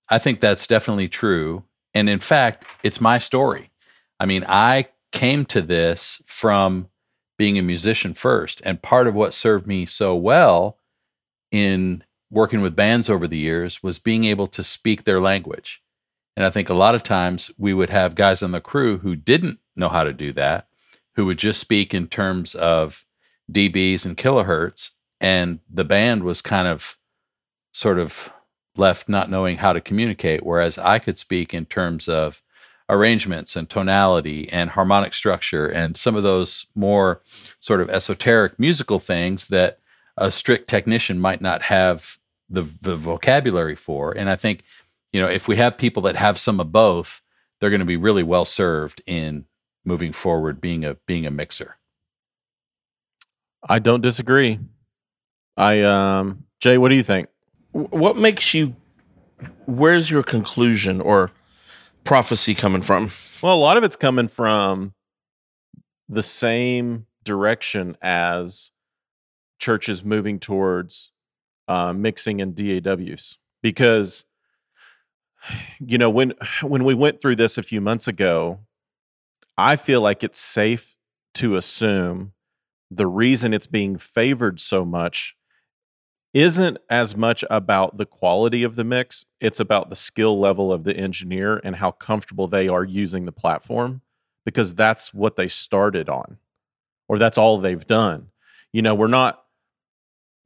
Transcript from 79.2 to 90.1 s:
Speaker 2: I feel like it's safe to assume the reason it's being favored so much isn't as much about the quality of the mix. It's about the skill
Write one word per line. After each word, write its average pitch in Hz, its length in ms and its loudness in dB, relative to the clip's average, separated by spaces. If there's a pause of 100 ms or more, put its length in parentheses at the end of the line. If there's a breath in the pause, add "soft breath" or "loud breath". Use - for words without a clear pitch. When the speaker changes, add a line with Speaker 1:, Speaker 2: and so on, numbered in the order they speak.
Speaker 2:
I 131 200 4
feel 127 240 2
like 104 220 2
it's - 160 -8
safe - 560 -2 (400)
to 107 200 0
assume 92 800 -4 (580)
the 92 160 0
reason 113 460 0
it's 104 140 -4
being 98 300 -4
favored 117 600 -2
so 95 240 -2
much 85 540 -6 (960)
isn't 170 440 4 (120)
as 113 260 0
much 113 340 0
about 101 480 0
the 104 80 -6
quality 113 580 0
of 117 120 -4
the 117 80 -2
mix. 123 420 -4 (140)
It's 110 200 -2
about 101 300 0
the 92 60 -14
skill 107 440 -2